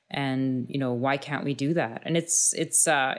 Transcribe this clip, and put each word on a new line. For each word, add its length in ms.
and, 580
you 100
know, 140
why 240
can't 260
we 100
do 220
that? 280
And 140
it's, 360
it's, 340
uh, 320